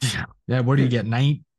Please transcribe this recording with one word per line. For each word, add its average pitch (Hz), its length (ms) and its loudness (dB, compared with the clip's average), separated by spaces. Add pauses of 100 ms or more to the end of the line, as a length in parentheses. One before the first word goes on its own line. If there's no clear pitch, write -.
<laughs> 120 240 -4 (220)
Yeah, 127 140 0
what 131 160 2
do 139 60 4
you 127 60 2
get, 117 160 0
nineteen? 131 380 0 (160)